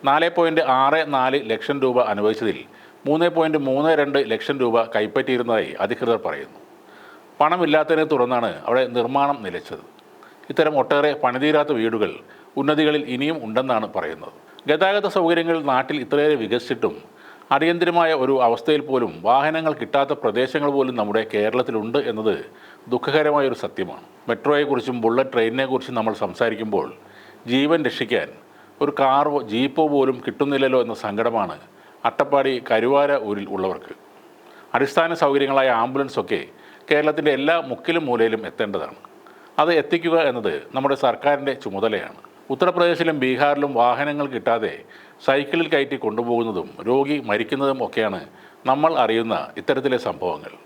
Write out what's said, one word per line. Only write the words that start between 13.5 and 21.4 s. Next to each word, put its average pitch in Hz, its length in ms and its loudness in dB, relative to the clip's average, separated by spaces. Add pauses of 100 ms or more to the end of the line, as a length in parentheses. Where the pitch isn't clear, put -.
പറയുന്നത്. 80 360 -8 (360)
ഗതാഗത 190 380 2 (100)
സൗകര്യങ്ങൾ 170 400 2 (160)
നാട്ടിൽ 135 320 0
ഇത്രയേറെ 147 300 2
വികസിച്ചിട്ടും 117 640 -2 (580)
അടിയന്തിരമായ 170 600 2
ഒരു 135 200 2 (120)
അവസ്ഥയിൽ 143 340 2
പോലും 131 320 -2 (100)
വാഹനങ്ങൾ 151 580 2
കിട്ടാത്ത 139 320 0 (100)
പ്രദേശങ്ങൾ 131 540 0
പോലും 131 240 0
നമ്മുടെ 107 220 0 (120)
കേരളത്തിലുണ്ട് 110 640 -2 (120)